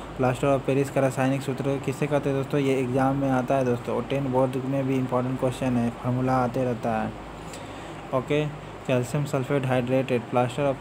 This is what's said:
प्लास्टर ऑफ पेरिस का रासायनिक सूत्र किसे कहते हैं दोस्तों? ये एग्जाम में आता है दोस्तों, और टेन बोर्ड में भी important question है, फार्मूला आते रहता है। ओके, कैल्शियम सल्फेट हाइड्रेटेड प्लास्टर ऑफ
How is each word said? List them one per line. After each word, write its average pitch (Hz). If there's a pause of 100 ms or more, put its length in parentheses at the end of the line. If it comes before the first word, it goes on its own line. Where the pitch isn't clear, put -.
(180)
प्लास्टर 127
ऑफ 135
पेरिस 135
का 139
रासायनिक 135
सूत्र 139
किसे 139
कहते 143
हैं 135
दोस्तों? 135
ये 135
एग्जाम 131
में 139
आता 127
है 131
दोस्तों, 120
और 117
टेन 135
बोर्ड 131 (100)
में 135
भी 135
important 127
question 127
है, 120
फार्मूला 127
आते 127
रहता 117
है। 110 (1040)
ओके, 147 (420)
कैल्शियम 135
सल्फेट 135
हाइड्रेटेड 127
प्लास्टर 123
ऑफ 135